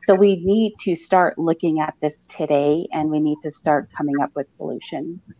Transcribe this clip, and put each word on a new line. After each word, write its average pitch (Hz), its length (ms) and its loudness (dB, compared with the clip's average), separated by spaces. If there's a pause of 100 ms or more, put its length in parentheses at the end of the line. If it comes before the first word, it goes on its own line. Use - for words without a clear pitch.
So 196 120 6
we 196 280 6
need 208 380 2
to 175 140 -2
start 180 440 2
looking 165 400 0
at 156 220 -4
this 151 120 -2 (160)
today, 147 640 0
and 156 160 -2
we 151 100 -2
need 151 240 0
to 156 80 -6
start 147 460 -2
coming 143 240 -2
up 135 140 -2
with 143 200 -6
solutions. 160 840 -10